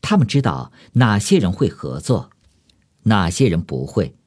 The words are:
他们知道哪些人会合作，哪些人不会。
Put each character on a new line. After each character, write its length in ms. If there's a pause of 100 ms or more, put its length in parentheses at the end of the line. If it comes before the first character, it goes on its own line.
他 160
们 80
知 160
道 300 (220)
哪 260
些 180
人 120
会 200
合 320
作， 300 (720)
哪 260
些 180
人 140
不 240
会。 300 (120)